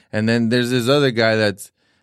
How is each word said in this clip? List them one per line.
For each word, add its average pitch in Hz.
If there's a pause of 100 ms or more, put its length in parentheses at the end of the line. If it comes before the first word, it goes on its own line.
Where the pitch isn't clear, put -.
(120)
And 107
then 117
there's 123
this 123
other 139
guy 113
that's 104 (320)